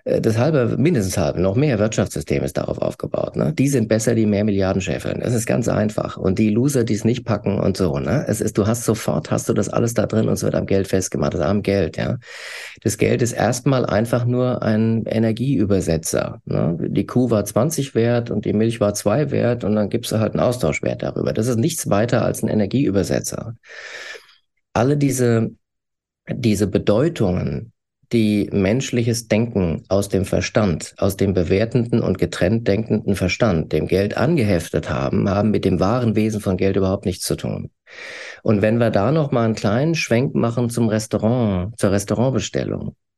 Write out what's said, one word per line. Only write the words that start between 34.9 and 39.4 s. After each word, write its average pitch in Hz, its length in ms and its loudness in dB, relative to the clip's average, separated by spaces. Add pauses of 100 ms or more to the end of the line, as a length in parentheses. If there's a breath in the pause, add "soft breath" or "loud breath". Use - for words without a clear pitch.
haben 104 220 2
mit 98 140 0
dem 92 140 2
wahren 110 360 0
Wesen 107 260 0
von 92 160 0
Geld 98 180 0
überhaupt 95 300 0
nichts 90 200 -4
zu - 100 0
tun. - 360 -8 (720 loud breath)
Und 107 180 2
wenn 107 160 2
wir 117 140 2
da 107 200 2
noch 151 200 0
mal 120 140 2